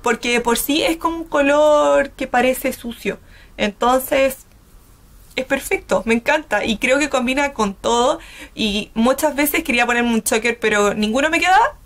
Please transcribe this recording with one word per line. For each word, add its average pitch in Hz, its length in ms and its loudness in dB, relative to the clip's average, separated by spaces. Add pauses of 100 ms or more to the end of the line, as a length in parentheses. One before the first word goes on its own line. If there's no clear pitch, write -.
porque 240 320 -2
de 240 80 0
por 233 160 0
sí 294 260 0
es 330 140 0
como 330 200 -4
un 330 60 -8
color 285 880 4
que - 160 -8
parece 254 460 0
sucio. 220 460 -8 (360)
Entonces 262 840 0 (1000)
es 254 80 -4
perfecto, 277 600 -2
me 226 100 2
encanta 262 500 -2
y 220 120 -2
creo 262 220 0
que 294 100 0
combina 269 440 -2
con 202 200 -2
todo. 240 460 0 (340)
Y 208 420 -4
muchas 262 400 0
veces 294 280 -2
quería 240 220 0
ponerme 240 280 0
un 220 100 0
choker, 233 360 -2
pero 208 340 0
ninguno 220 360 0
me 330 100 0
quedaba. 392 460 2